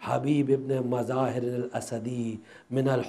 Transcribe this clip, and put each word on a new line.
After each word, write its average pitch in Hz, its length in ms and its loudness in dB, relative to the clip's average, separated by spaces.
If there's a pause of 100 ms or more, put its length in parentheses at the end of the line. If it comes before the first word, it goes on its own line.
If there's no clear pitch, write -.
(100)
हबीब 135 380 2
इब्न 131 400 2
मज़ाहिर 123 540 0
अल 123 300 -2
असदी 117 640 -4 (320)
मिनल 131 380 2